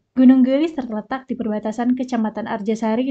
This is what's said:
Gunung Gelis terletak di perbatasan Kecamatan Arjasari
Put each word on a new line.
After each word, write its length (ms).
Gunung 240
Gelis 320
terletak 560
di 80
perbatasan 560
Kecamatan 560
Arjasari 600